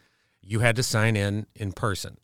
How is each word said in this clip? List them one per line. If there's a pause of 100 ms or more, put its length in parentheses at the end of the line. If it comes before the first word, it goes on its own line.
(420)
You
had
to
sign
in
in
person.